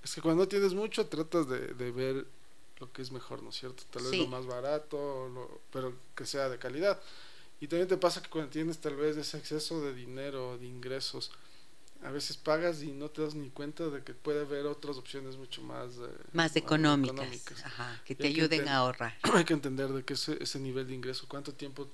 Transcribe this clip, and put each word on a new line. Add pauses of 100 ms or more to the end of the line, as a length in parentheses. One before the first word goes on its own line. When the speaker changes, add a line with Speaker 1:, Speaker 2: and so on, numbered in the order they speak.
Speaker 1:
es
que
cuando
no
tienes
mucho
tratas
de, (160)
de
ver (520)
lo
que
es
mejor,
¿no
es
cierto?
Tal
vez
Speaker 2:
Sí.
Speaker 1:
lo
más
barato,
lo, (120)
pero (220)
que
sea
de
calidad. (640)
Y
también
te
pasa
que
cuando
tienes
tal
vez
ese
exceso
de
dinero,
de
ingresos, (720)
a
veces
pagas
y
no
te
das
ni
cuenta
de
que
puede
haber
otras
opciones
mucho
más...
Eh, (240)
Speaker 2:
Más
Speaker 1:
más
Speaker 2:
económicas,
Speaker 1:
económicas.
Speaker 2:
ajá,
que
Speaker 1:
Y
Speaker 2:
te
Speaker 1:
hay
que
Speaker 2:
ayuden
Speaker 1:
enten-,
Speaker 2:
a
ahorrar.
Speaker 1:
<clears throat>
hay
que
entender
de
que
ese,
ese
nivel
de
ingreso,
¿cuánto
tiempo